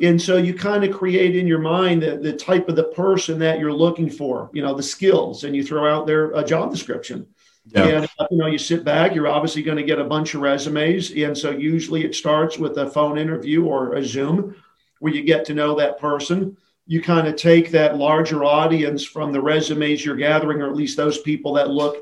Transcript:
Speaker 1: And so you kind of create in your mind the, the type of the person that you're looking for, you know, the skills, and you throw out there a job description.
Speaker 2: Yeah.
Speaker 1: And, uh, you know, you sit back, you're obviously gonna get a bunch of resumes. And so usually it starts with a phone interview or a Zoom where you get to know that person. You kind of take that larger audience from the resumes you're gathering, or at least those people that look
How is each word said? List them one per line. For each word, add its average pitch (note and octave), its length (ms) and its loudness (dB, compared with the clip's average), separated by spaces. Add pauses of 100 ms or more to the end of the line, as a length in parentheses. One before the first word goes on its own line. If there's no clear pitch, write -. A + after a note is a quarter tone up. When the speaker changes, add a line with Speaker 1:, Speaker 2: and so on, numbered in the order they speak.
Speaker 1:
And E3+ 200 6
so F#3 160 2
you F3+ 160 2
kind G3+ 320 0
of G3 100 0
create F3+ 400 2
in F3+ 100 2
your D#3+ 140 2
mind E3+ 440 2
the, D3 140 -2
the D3 160 -4
type F3+ 360 0
of E3 80 -2
the D#3+ 80 2
person F3+ 540 0
that D#3+ 200 2
you're D3+ 140 -2
looking E3 360 2
for, B2+ 440 -6
you D3+ 80 -6
know, C#3 120 -2
the C#3 100 -6
skills, - 600 0
and C#3+ 120 -6
you C#3 80 -2
throw D3+ 300 0
out D3+ 140 -2
there D#3 240 0
a D3+ 120 -2
job E3 280 -2
description. - 540 -10 (420)
Speaker 2:
Yeah. A2 180 2
Speaker 1:
And, D#3 220 2 (100)
uh, G3+ 140 0
you F3+ 60 2
know, D#3+ 100 2
you D#3 100 0
sit E3 280 -2
back, E3 280 2
you're D3+ 140 0
obviously D3+ 340 -2
gonna D3+ 220 -2
get D3+ 160 0
a F#3 60 -2
bunch D#3 280 -2
of D3+ 80 -6
resumes. D3+ 720 0
And D3 260 -2
so D3 140 -4
usually D#3+ 540 -2
it - 100 -6
starts D3+ 420 0
with C#3+ 200 -4
a C#3 100 -2
phone D3 300 0
interview D#3+ 480 0
or C3+ 280 -2
a C#3 100 -2
Zoom C#3+ 520 -2 (440)
where D3+ 140 -2
you D3 80 -2
get C#3+ 240 2
to D#3 80 -6
know D3+ 220 0
that D3 240 0
person. E3+ 560 -2 (320)
You D#3+ 140 0
kind E3 260 2
of D#3 80 -2
take E3 360 6
that D3+ 280 4
larger D#3 460 2
audience D3+ 580 2
from D3+ 280 -6
the C#3 100 -2
resumes D3+ 640 0
you're D3 120 -4
gathering, D3+ 460 0
or C#3+ 80 -4
at C#3 60 -6
least D3 220 -2
those D3 220 0
people D3 340 -4
that C#3+ 160 2
look D3 320 -2